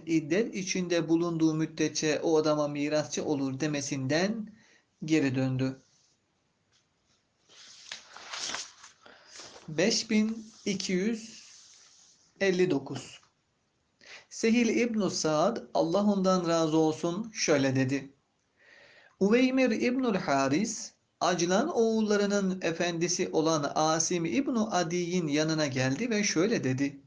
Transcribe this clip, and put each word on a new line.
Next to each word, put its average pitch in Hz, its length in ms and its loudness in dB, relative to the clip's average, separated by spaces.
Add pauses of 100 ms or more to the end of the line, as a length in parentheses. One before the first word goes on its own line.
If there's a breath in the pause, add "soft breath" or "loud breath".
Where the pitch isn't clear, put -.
iddet 165 500 0
içinde 175 540 -2
bulunduğu 165 440 2
müddetçe 156 720 -2
o 165 140 4
adama 151 300 2
mirasçı 147 580 -4
olur 139 340 -2
demesinden 151 920 -2 (520 loud breath)
geri 147 300 2
döndü. 131 460 -2 (3750 loud breath)
Beş 170 420 0
bin 220 360 0 (200)
iki 202 280 -2
yüz 214 520 -4 (960)
elli 185 300 4
dokuz. 135 500 -6 (1080 loud breath)
Sehil 226 380 4
İbn 220 400 2
Sa'd, 165 500 0 (160)
Allah 170 320 2
ondan 185 420 2
razı 165 300 2
olsun, 170 560 0
şöyle 135 420 2
dedi. 131 380 -2 (1080 soft breath)
Uveymir 254 520 4
İbnül 247 440 0
Haris, 143 760 0 (280)
Aclan 180 500 2
oğullarının 202 920 0
efendisi 170 680 -2
olan 156 460 0
Asim 165 500 0
İbn 269 300 -2
Adi'nin 175 720 0
yanına 156 400 0
geldi 131 420 -2
ve 208 140 0
şöyle 180 400 0
dedi. 135 440 -2